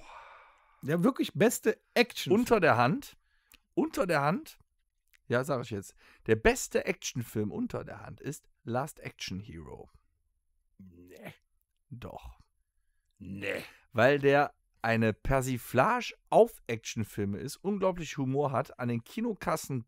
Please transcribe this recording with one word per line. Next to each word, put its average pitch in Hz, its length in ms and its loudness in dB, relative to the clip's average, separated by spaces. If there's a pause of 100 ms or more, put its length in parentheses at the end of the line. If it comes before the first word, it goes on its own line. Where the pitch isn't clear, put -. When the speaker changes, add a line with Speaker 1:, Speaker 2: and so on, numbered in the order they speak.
(800)
Speaker 1:
Der 170 220 0
wirklich 262 300 0
beste 208 440 2 (160)
Actionfilm. - 480 2
Speaker 2:
Unter 233 180 4
der 135 180 6
Hand, 147 400 0 (560)
unter 302 320 0
der 160 160 2
Hand, 180 380 -2 (680)
ja, 123 160 2
sag 139 200 -4
ich 113 80 -12
jetzt, 101 240 -8 (320)
der 110 80 6
beste - 500 2
Actionfilm 117 680 -4
unter 214 320 -6
der - 180 -14
Hand 104 200 -16
ist - 260 -10 (160)
Last 131 360 -6
Action - 400 -10
Hero. 80 500 -16 (880)
Speaker 1:
Nee. - 560 -20 (560)
Speaker 2:
Doch. - 500 -14 (800)
Speaker 1:
Nee. 95 440 -6 (300)
Speaker 2:
Weil 135 260 6
der 139 340 4 (300)
eine 113 280 4
Persiflage 131 1000 0 (160)
auf 214 380 6
Actionfilme 107 720 -4
ist, - 180 -8
unglaublich 185 600 -2
Humor 139 340 0
hat, 139 280 -4
an 123 80 -4
den 117 160 -2
Kinokassen 170 840 -4